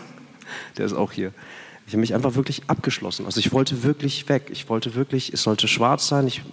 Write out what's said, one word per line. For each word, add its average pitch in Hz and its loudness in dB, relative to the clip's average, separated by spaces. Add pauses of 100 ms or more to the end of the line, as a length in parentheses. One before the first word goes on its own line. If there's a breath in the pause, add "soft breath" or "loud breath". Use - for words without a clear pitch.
<laughs> - -16
Der 104 -2
ist 101 0
auch 98 0
hier. 95 -6 (540 loud breath)
Ich - -10
habe 107 4
mich 117 0
einfach 120 2
wirklich 131 -2
abgeschlossen. - -2
Also 92 -2
ich - 2
wollte 131 2
wirklich 143 0
weg. 139 2
Ich - -12
wollte 113 -2
wirklich, 131 0
es - -2
sollte 107 4
schwarz 135 4
sein. 139 4
Ich, - -2 (100)